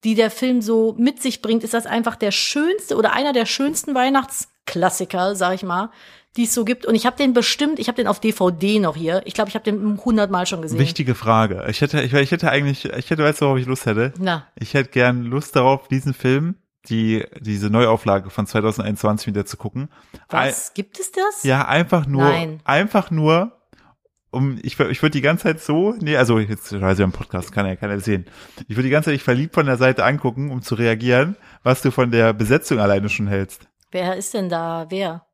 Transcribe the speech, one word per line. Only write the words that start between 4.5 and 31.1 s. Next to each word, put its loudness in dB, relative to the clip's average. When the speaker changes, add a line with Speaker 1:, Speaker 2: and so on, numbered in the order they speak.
Speaker 1:
sag 0
ich -8
mal, -4
die 2
es -2
so 0
gibt. -2
Und 2
ich 2
hab -2
den 2
bestimmt, 0
ich -4
hab -4
den 0
auf 0
D 2
V 2
D 0
noch 0
hier. -2
Ich -12
glaub, -2
ich -12
hab -6
den -2
hundertmal 2
schon -6
gesehen. -6
Speaker 2:
Wichtige 0
Frage. 2
Ich -4
hätte, 0
ich, -2
ich 2
hätte 0
eigentlich, -2
ich -8
hätte, 0
weißt 2
du, 2
worauf 2
ich -4
Lust -4
hätte? 0
Speaker 1:
Na. -4
Speaker 2:
Ich -10
hätte 0
gern 2
Lust -4
darauf, 2
diesen -2
Film, 0
die, 0
diese -2
Neuauflage 4
von -4
zweitausendeinundzwanzig -2
wieder -4
zu -14
gucken. -8
Speaker 1:
Was? -2
Speaker 2:
Ei- -18
Speaker 1:
Gibt -10
es -10
das? -2
Speaker 2:
Ja, 2
einfach 2
nur, 2
Speaker 1:
Nein. 0
Speaker 2:
einfach 0
nur, 2
um, 0
ich, -8
ich 0
würd 2
die 0
ganze 0
Zeit 0
so, 0
nee, 0
also 4
jetzt, -4
ich -4
weiß 4
ja 6
im 2
Podcast, -8
kann 0
ja -4
keiner -4
sehen. -2
Ich -10
würd 0
die 0
ganze 2
Zeit, 2
ich -4
verliebt 0
von 2
der 0
Seite 2
angucken, 0
um -6
zu -4
reagieren, 2